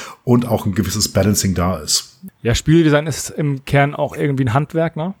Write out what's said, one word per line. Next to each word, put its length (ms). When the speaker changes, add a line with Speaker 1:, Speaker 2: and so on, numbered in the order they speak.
Speaker 1:
und 240
auch 200
ein 80
gewisses 340
Balancing 460
da 240
ist. 420
Speaker 2:
Ja, 120
Spieldesign 520
ist 240
im 340
Kern 300
auch 200
irgendwie 300
ein 80
Handwerk, 440
ne? 240